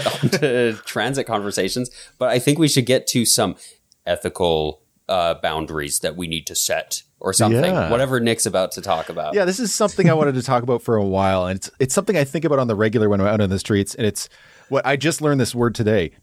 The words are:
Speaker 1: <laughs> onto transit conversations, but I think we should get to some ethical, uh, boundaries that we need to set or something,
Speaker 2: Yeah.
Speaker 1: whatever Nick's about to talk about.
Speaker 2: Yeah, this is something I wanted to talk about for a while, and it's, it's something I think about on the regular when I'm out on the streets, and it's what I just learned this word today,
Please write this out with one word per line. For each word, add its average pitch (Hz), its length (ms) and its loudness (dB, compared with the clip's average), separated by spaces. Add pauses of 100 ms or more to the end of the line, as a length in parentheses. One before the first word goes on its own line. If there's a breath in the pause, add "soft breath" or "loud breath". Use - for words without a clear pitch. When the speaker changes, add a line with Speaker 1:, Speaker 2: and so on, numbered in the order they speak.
(120)
Speaker 1:
<laughs> - 120 -4
onto 123 500 0 (120)
transit 127 420 -4
conversations, 101 640 -2 (300 loud breath)
but 127 100 0
I 123 100 2
think 147 200 2
we 156 80 4
should 135 180 2
get 127 220 2
to 120 180 0
some 101 300 2 (500 loud breath)
ethical, 85 760 0 (280)
uh, 85 320 0
boundaries 78 580 -4
that 80 160 -4
we 87 120 -6
need 82 200 -6
to 80 80 -12
set - 480 -4 (160)
or 95 140 -2
something, 117 300 2 (100)
Speaker 2:
Yeah. 139 160 0
Speaker 1:
whatever 127 300 0
Nick's 113 260 0
about 95 280 0
to 92 80 -12
talk 82 280 -2
about. 80 240 -6
Speaker 2:
Yeah, 202 120 2
this 190 140 0
is 220 140 -2
something 202 360 2
I 160 40 6
wanted 147 220 2
to 127 80 -2
talk 123 200 0
about 123 200 0
for 120 120 2
a 104 80 2
while, 95 440 2
and 95 100 -2
it's, - 220 -12
it's 131 160 0
something 202 220 0
I 143 60 2
think 151 220 -2
about 147 140 2
on 123 80 2
the 113 80 0
regular 107 340 2
when 101 120 2
I'm 98 60 2
out 107 140 2
on 98 80 2
the 95 100 0
streets, 101 360 0
and 117 100 -2
it's - 240 -4 (400 loud breath)
what 135 160 0
I 139 100 2
just 147 260 -2
learned 147 180 2
this 117 160 0
word 120 200 2
today, 104 360 2 (120)